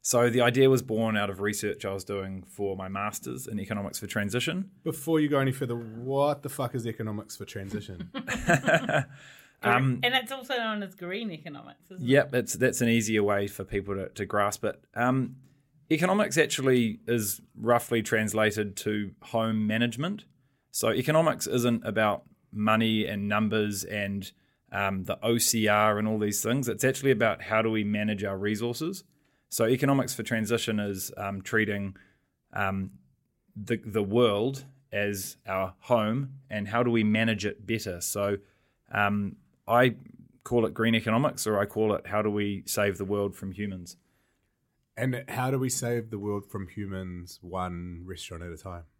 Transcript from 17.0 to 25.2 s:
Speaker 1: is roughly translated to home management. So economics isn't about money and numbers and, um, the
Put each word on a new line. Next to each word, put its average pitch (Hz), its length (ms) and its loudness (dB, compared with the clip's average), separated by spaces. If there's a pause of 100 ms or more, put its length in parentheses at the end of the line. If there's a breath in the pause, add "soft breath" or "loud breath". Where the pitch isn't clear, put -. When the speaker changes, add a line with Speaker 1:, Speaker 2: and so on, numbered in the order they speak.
Speaker 1:
is 113 340 0 (160)
roughly 117 440 2
translated 107 760 0
to 104 340 -4 (100)
home 113 460 0
management. 120 560 -2 (480)
So 113 220 0
economics 156 520 2
isn't 120 400 2
about 107 380 2 (300)
money 110 520 2
and 101 220 -4
numbers 104 560 0
and, 98 480 -4 (400)
um, 98 320 -2
the - 180 -6